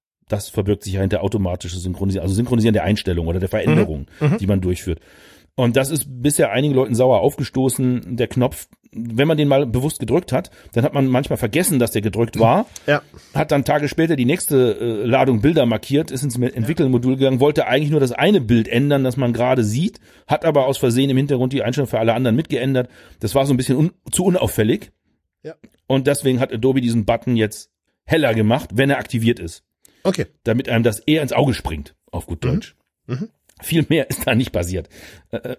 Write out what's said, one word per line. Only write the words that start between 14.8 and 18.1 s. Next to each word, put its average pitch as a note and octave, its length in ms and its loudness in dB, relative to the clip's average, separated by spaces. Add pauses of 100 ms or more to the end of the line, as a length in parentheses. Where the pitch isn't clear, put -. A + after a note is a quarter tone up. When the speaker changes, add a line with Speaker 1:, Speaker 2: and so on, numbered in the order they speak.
Speaker 1:
Ladung B2+ 360 2
Bilder D3 240 4
markiert, C3+ 460 0
ist B2+ 120 -6
ins B2 140 -4
Me-, B2 160 -2
Entwickelmodul C3 640 0
gegangen, C3 240 2
wollte C#3+ 260 2
eigentlich C#3+ 240 0
nur D3+ 80 2
das B2+ 140 2